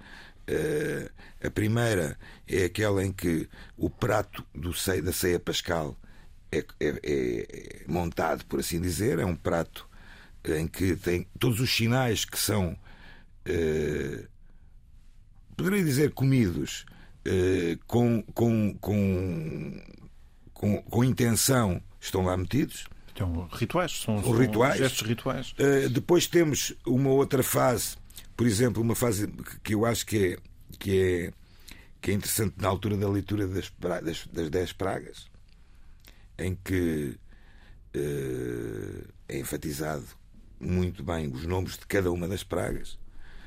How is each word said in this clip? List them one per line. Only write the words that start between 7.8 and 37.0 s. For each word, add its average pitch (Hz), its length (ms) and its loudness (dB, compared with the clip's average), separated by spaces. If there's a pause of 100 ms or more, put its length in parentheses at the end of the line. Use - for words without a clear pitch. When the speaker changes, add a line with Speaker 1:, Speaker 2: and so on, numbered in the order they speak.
Speaker 1:
é - 40 -18
montado, 82 580 0
por - 140 -2
assim 85 220 -2
dizer. 92 380 0
É 123 60 0
um 87 120 0
prato - 500 -2 (560)
em 80 240 0
que 90 300 0
tem 87 300 -2 (120)
todos 123 220 2
os 127 120 0
sinais 117 520 2
que - 120 -8
são, 92 400 0 (680)
eh, 78 800 0 (1300)
poderia 185 280 2
dizer, 143 280 4
comidos, 113 760 2 (400)
eh, 90 520 2 (100)
com, 117 340 4 (120)
com, 110 460 2
com, 90 1040 0 (720)
com, 98 280 0
com 117 220 2
intenção, 117 800 4 (180)
estão - 260 0
lá 90 100 2
metidos. - 500 0 (280)
Speaker 2:
Então, 87 400 -2
rituais, - 500 -2
são, 107 140 0
Speaker 1:
Os 98 80 -2
Speaker 2:
são 120 120 4
Speaker 1:
rituais. 113 400 4
Speaker 2:
gestos 127 300 0
rituais. 123 500 -4
Speaker 1:
Eh, 139 320 6
depois 123 380 4
temos 165 460 2 (120)
uma 131 260 4
outra 135 320 4
fase, 131 520 2 (400)
por 117 120 4
exemplo, 110 340 4
uma 113 140 2
fase 107 320 2
que, - 320 -12
que 107 160 -2
eu 107 100 4
acho 117 200 0
que 110 120 0 (160)
é, 95 40 -8 (420)
que 95 200 2
é, 90 340 2 (680)
que - 100 0
é - 40 4
interessante 101 420 0
na 95 100 0
altura 101 300 2
da 101 100 2
leitura 101 400 0
das 92 220 -4
pra-, - 320 -4
das, 80 260 -4
das 82 220 -4
dez 87 240 0
pragas, - 540 -6 (1120)
em 92 240 -2
que, 82 520 0 (800)